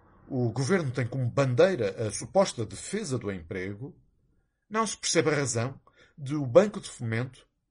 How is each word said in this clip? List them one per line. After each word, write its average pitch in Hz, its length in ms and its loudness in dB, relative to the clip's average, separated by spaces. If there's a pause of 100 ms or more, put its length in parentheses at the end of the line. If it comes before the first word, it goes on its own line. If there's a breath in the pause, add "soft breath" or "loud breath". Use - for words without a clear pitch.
(260)
o 123 240 0
governo 139 400 0
tem 123 160 -2
como 127 240 -2
bandeira 127 800 2
a - 20 -2
suposta 143 540 0
defesa 135 540 -6
do 101 120 -4
emprego, 98 640 -8 (760)
não 220 160 0
se 208 100 -6
percebe 156 320 2
a 156 60 2
razão 120 440 -2 (380 soft breath)
de 139 180 -8
o 147 120 -2
Banco 196 340 6
de - 80 -14
Fomento 117 580 -4 (240)